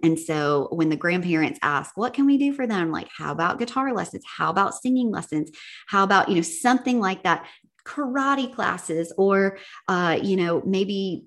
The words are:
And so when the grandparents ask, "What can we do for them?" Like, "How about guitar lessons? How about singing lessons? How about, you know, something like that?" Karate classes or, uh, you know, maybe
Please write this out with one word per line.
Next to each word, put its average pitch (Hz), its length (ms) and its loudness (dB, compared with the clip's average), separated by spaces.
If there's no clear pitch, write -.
And 160 160 4
so 147 540 0
when 160 160 2
the 156 80 0
grandparents 175 680 0
ask, 143 340 -2
"What 240 180 -4
can 277 120 2
we 277 100 6
do 277 160 2
for 269 140 -4
them?" 180 240 0
Like, 165 260 -6
"How 151 140 -6
about 165 300 -2
guitar 262 340 -2
lessons? 180 320 -6
How 156 240 -4
about 190 240 0
singing 254 380 0
lessons? 151 400 -4
How 196 160 2
about, 196 260 4
you 202 60 2
know, 170 80 4
something 247 560 0
like 190 240 -2
that?" 170 240 0
Karate 269 680 -2
classes 175 640 -4
or, 196 420 4
uh, 180 340 2
you 190 160 2
know, 170 300 2
maybe 190 600 -2